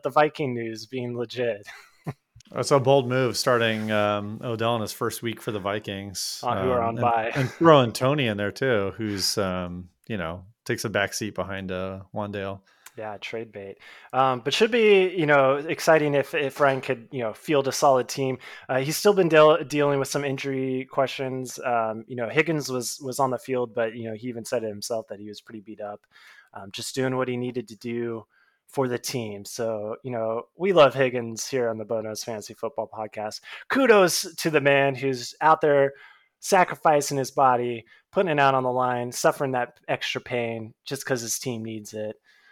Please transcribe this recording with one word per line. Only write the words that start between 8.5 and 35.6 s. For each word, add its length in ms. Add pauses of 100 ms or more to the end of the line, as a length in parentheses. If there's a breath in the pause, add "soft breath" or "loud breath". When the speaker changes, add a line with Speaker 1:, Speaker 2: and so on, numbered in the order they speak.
Speaker 2:
too, 440
who's, 440
um, 500 (180)
you 100
know, 260 (200)
takes 220
a 40
back 260
seat 180
behind, 380
uh, 300 (120)
Wandale. 460 (360 soft breath)
Speaker 1:
Yeah, 220
trade 340
bait. 280 (320 loud breath)
Um, 300
but 120
should 160
be, 480
you 80
know, 300
exciting 580
if, 220
if 240
Ryan 220
could, 300
you 120
know, 100
field 340
a 40
solid 360
team. 300 (320 loud breath)
Uh, 120
he's 160
still 160
been 160
deal-, 340
dealing 340
with 120
some 140
injury 640
questions. 720
Um, 500
you 80
know, 140
Higgins 400
was, 320
was 180
on 120
the 80
field, 340
but, 220
you 120
know, 80
he 120
even 180
said 180
it 40
himself 400
that 120
he 80
was 140
pretty 200
beat 200
up, 240 (480 soft breath)
um, 180
just 220
doing 240
what 100
he 80
needed 340
to 80
do 500 (400)
for 200
the 100
team. 480
So, 580
you 60
know, 340 (120)
we 180
love 220
Higgins 520
here 220
on 80
the 80
Bono's 380
Fantasy 320
Football 360
Podcast. 500 (280 loud breath)
Kudos 640
to 140
the 120
man 340
who's 460
out 200